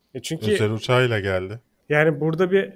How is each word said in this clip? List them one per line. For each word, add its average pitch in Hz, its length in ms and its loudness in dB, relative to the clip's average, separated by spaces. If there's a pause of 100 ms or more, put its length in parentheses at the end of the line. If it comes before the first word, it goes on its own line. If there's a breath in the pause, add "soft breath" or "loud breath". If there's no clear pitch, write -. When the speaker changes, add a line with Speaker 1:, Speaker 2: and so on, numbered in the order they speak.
(160)
Speaker 1:
E 123 60 -10
çünkü 165 300 -2
Speaker 2:
Özel 110 200 2
uçağıyla 117 480 2
geldi. 95 400 -4 (300)
Speaker 1:
yani 151 300 2
burada 160 320 0
bir 190 240 0